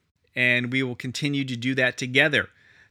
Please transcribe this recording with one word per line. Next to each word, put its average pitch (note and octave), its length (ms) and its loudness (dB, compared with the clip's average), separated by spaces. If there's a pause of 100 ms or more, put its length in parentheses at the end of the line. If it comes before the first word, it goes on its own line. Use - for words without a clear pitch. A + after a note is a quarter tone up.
(340)
And B2 380 2
we C3 100 0
will B2 140 -4
continue C#3 480 -4
to B2+ 120 -6
do B2+ 200 -2
that B2+ 200 0
together C3+ 520 2 (420)